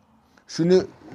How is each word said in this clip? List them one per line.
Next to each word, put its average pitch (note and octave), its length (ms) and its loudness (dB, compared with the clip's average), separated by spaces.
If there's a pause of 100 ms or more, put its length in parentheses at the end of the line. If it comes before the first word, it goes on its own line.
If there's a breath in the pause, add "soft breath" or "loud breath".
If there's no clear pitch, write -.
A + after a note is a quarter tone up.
(480)
Şunu, F3 360 0 (320)